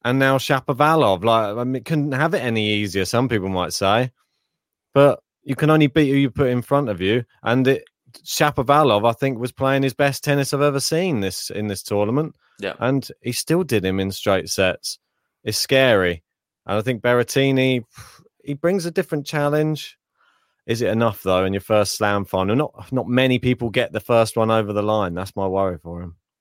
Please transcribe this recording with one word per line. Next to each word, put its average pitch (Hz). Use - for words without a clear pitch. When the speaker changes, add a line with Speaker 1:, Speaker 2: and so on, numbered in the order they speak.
Speaker 1:
and 127
now 135
Shapovalov. 135
Like, 113
I 120
mean, 127
couldn't 147
have 156
it 190
any 113
easier, 98
some 120
people 101
might 90
say. 113
But 139
you 131
can 156
only 156
beat 143
who 139
you 139
put 139
in 123
front 139
of 95
you. 107
And 127
it, 135
Shapovalov, 135
I 117
think, 131
was 123
playing 135
his 135
best 139
tennis 143
I've 139
ever 143
seen 160
this, 95
in 107
this 98
tournament. 113
Speaker 2:
Yeah. 98
Speaker 1:
And 127
he 123
still 165
did 113
him 95
in 98
straight 95
sets. -
It's 110
scary. 104
And 101
I 110
think 123
Berrettini, 131
he 143
brings 170
a 175
different 151
challenge. 151
Is 117
it 107
enough, 113
though, 92
in 95
your 98
first 104
Slam 101
final? 95
Not, -
not 120
many 127
people 123
get 120
the 110
first 113
one 113
over 110
the 101
line. 104
That's 92
my 98
worry 95
for 85
him. 85